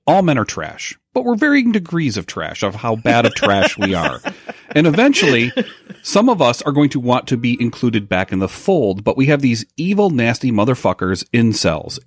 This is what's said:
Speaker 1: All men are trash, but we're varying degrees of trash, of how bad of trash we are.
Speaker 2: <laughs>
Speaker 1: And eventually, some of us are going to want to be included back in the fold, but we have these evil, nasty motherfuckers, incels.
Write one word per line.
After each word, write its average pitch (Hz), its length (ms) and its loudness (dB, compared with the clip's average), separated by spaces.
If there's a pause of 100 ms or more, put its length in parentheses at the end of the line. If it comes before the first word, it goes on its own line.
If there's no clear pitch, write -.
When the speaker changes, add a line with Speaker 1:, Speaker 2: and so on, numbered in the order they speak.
Speaker 1:
All 175 140 4
men 160 180 2
are 107 60 2
trash, - 540 -10 (160)
but 254 100 -2
we're 240 120 0
varying 269 360 2
degrees 165 460 -2
of 85 80 -8
trash, - 360 -8
of 98 140 -2
how 113 200 -4
bad 117 300 2
of 110 80 0
trash 98 440 2
we - 160 0
are. 143 320 -2
Speaker 2:
<laughs> - 40 -6 (460)
Speaker 1:
And 160 120 4
eventually, 151 640 2 (500)
some 220 260 2
of 202 140 2
us 123 200 2
are 147 100 -2
going 147 180 4
to 143 100 -4
want 123 280 0
to 131 80 0
be 120 260 -2
included 113 460 -2
back 95 240 -2
in 95 80 -2
the 95 80 0
fold, 107 560 -2
but 117 120 0
we 135 100 2
have 147 140 2
these 117 240 0 (120)
evil, 196 340 0
nasty 120 400 0
motherfuckers, 101 800 0
incels. 101 760 0